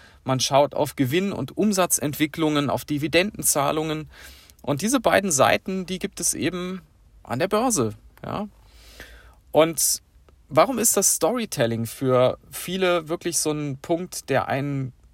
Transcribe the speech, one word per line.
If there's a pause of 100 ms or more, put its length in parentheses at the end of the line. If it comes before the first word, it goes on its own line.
(240)
man
schaut
auf
Gewinn-
und
Umsatzentwicklungen,
auf
Dividendenzahlungen. (520)
Und
diese
beiden
Seiten,
die
gibt
es
eben (420)
an
der
Börse, (300)
ja. (1040)
Und (460)
warum
ist
das
Storytelling
für (140)
viele
wirklich
so
ein
Punkt,
der
einen (200)